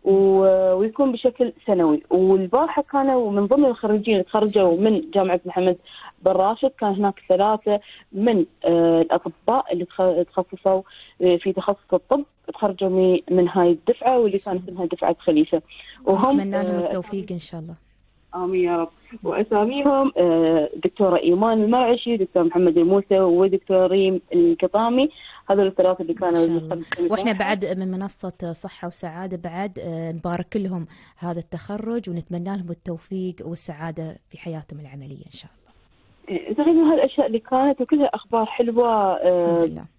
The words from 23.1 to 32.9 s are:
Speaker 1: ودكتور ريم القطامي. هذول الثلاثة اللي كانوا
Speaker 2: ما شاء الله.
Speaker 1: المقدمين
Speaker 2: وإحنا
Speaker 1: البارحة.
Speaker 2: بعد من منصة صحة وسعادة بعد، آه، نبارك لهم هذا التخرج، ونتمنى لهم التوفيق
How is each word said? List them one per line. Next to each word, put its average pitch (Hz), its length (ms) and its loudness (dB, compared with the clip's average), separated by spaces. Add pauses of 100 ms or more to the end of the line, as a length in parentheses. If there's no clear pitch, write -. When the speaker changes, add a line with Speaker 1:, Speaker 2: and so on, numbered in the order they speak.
Speaker 1:
ودكتور 185 680 2
ريم 190 340 2 (140)
القطامي. 208 720 2 (420)
هذول 196 160 4
الثلاثة 185 360 0
اللي 165 120 -4
كانوا 180 180 -2
Speaker 2:
ما 165 140 2
شاء - 0 -
الله. 165 280 -4
Speaker 1:
المقدمين 170 380 -4
Speaker 2:
وإحنا 220 180 -2
Speaker 1:
البارحة. 196 240 -2
Speaker 2:
بعد 190 240 -6
من 185 120 -6
منصة 185 640 -10
صحة 175 340 -14
وسعادة 180 500 -12
بعد، 175 420 -10
آه، 165 340 -8
نبارك 175 440 -8
لهم 180 300 -6 (320)
هذا 170 200 -8
التخرج، 208 720 -10
ونتمنى 175 460 -8
لهم 175 140 -10
التوفيق 180 640 -10 (100)